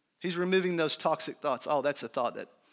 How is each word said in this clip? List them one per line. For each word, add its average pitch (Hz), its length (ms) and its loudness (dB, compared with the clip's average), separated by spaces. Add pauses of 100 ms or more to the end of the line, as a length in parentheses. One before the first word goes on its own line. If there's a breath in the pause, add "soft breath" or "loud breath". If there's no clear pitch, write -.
(220)
he's 180 160 -2
removing 180 400 2
those 156 180 2
toxic 156 440 0
thoughts. 131 300 -2
"Oh, 147 120 4
that's 139 220 0
a 120 40 -6
thought 120 280 -2
that 101 120 -10 (260 soft breath)